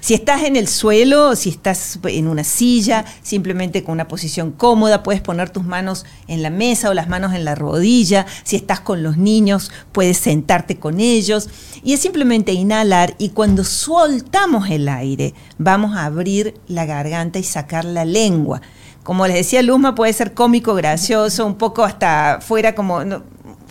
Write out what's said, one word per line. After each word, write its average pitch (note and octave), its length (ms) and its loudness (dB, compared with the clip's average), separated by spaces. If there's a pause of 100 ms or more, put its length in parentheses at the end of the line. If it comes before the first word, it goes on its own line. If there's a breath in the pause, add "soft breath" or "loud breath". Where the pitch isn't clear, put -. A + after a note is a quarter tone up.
si - 140 2
estás C#4+ 300 2
en C#4 120 2
el G#3+ 100 2
suelo, B3+ 680 4
si F#3+ 140 -2
estás F#3 540 -4
en D#3+ 220 -2
una D#3 160 -2
silla, A3+ 640 2 (180 loud breath)
simplemente F#3 600 -4
con D#3+ 80 -6
una D#3+ 160 -4
posición D#3+ 440 -6
cómoda, G#3+ 500 4
puedes G3 180 -2
poner F3 300 -4
tus F#3 140 -6
manos F#3 420 -6 (200 loud breath)
en E3 160 -6
la D#3 60 -2
mesa G#3+ 400 0
o G3 60 2
las E3+ 120 -2
manos F#3 280 -2
en E3+ 100 -6
la D3+ 100 -2
rodilla. F3+ 680 2 (200 loud breath)
Si - 120 -4
estás G3 240 -4
con F3 220 -4
los D#3 160 0
niños, G3+ 520 2 (220 loud breath)
puedes F#3 240 2
sentarte D#3+ 640 0
con D#3+ 220 -4
ellos. G#3+ 500 0 (340 loud breath)
Y C4 80 0
es C#4 80 0
simplemente B3 540 0
inhalar, G3 640 2
y G#3 120 -4
cuando G3+ 320 2
soltamos D4 1080 0
el D3 180 -2
aire, C3+ 460 -4 (240 loud breath)
vamos G3+ 400 0
a D#3 80 -4
abrir G3 480 -4 (120)
la E3+ 200 -6
garganta D#3+ 520 -6
y F#3+ 40 -6
sacar E3 420 -6
la E3+ 220 -4
lengua. E3 560 0 (400 loud breath)
Como F#3 240 0
les F#3 80 0
decía F#3 280 2
Luzma, C4 320 4
puede A3 180 2
ser A3 220 -4
cómico, A#3+ 400 2
gracioso, G3+ 720 0
un G3+ 80 -4
poco A3+ 300 0
hasta D#3 580 0
fuera A3 320 0
como, F#3+ 280 -2
no, G3 200 -8 (480)